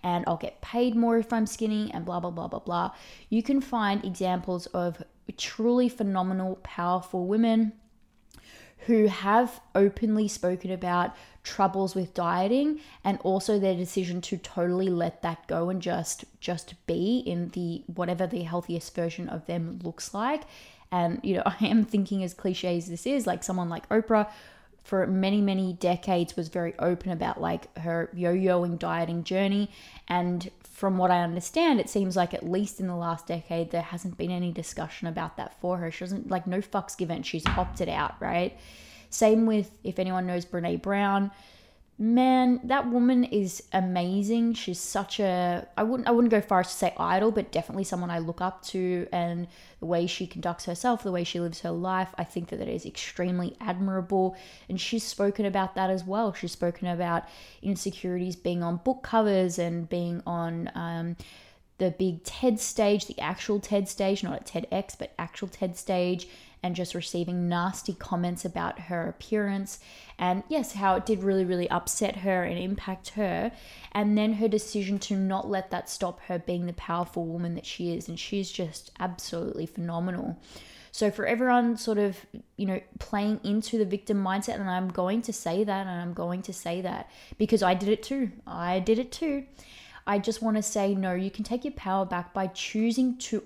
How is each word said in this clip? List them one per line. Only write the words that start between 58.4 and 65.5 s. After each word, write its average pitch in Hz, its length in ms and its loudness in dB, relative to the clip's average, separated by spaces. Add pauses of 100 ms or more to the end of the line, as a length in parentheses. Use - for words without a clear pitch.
on 170 140 0
book 254 260 0
covers 190 560 4
and 170 280 -2
being 175 380 -2
on, 170 480 -4
um, 170 440 -4 (600)
the 185 140 2
big 180 320 -2
ted 214 360 0
stage, 208 460 2
the - 140 -12
actual 185 400 -2
ted 202 280 0
stage, 196 360 -2
not - 180 -4
a - 20 -16
ted - 280 -6
X, - 240 -4
but - 240 -12
actual 175 300 -8
ted 180 280 -6